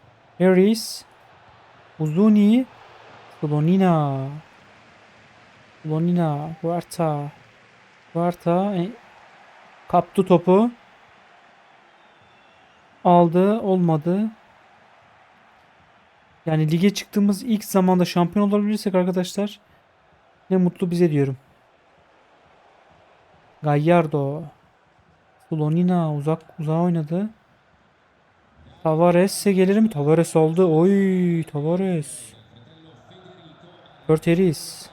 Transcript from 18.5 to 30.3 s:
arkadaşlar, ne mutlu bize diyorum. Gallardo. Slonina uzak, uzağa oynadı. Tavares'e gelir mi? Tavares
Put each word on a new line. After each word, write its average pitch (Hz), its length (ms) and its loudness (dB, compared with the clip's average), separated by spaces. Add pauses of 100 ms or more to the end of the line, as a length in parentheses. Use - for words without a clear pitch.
arkadaşlar, 185 680 -4 (880)
ne 185 60 2
mutlu 180 340 -2
bize 175 200 2
diyorum. 139 260 -2 (2250)
Gallardo. 151 800 0 (1040)
Slonina 160 680 -2
uzak, 156 280 -4 (160)
uzağa 160 220 -2
oynadı. 170 500 -2 (1500)
Tavares'e 175 720 2
gelir 190 260 2
mi? 220 120 2
Tavares 160 460 0